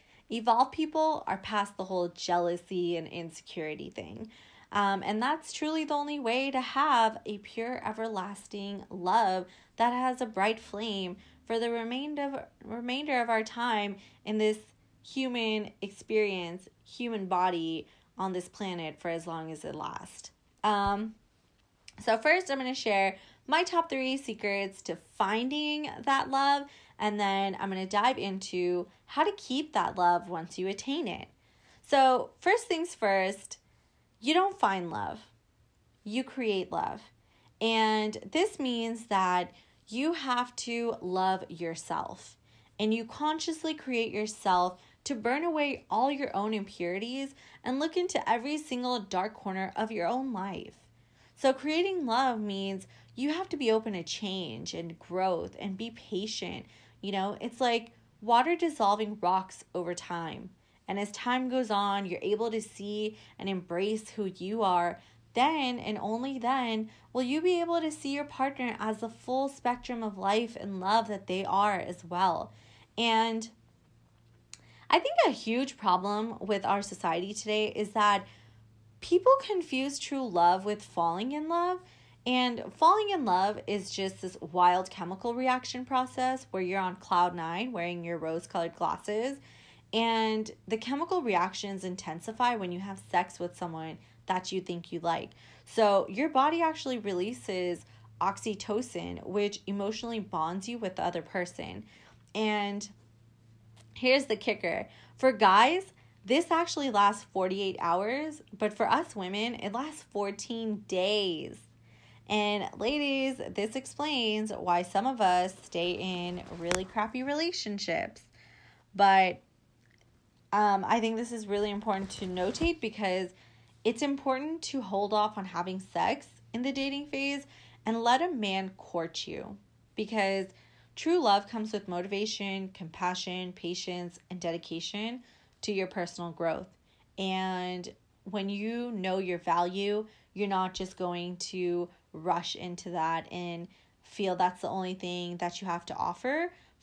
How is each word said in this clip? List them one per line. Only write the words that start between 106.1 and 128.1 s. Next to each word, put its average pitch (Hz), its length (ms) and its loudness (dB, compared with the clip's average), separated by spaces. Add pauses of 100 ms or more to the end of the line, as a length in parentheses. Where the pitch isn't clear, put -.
this 294 280 4
actually 320 400 2
lasts 208 400 6
forty-eight 190 480 0
hours, 233 640 0 (140)
but 208 160 0
for 208 160 0
us 311 280 2
women, 208 400 -2
it 190 160 -6
lasts 294 400 -6
fourteen 208 760 -4
days. 185 720 0 (720)
And 208 400 0 (100)
ladies, 269 600 0 (100)
this 202 240 -4
explains 233 800 -2
why 175 300 2
some 196 220 0
of 247 160 0
us 185 320 4 (120)
stay 175 260 -2
in 180 540 -4 (160)
really 180 240 0
crappy 220 400 -4
relationships. 285 1000 -4 (720)
But, 190 480 6 (1080)
um, 202 340 6
I 226 140 4
think 226 160 0
this 240 160 -4
is 214 160 -8
really 202 240 0
important 202 380 -2
to - 160 -8
notate 185 540 0
because 190 500 -2 (520)
it's 233 200 0
important 285 600 -2
to - 180 -4
hold 202 320 -2
off 214 240 2
on 202 80 -6
having 185 360 -4
sex 190 480 -2 (260)
in 233 80 -4
the 269 80 0
dating 277 380 -4
phase 277 400 -4 (360)
and 226 200 0
let 254 180 6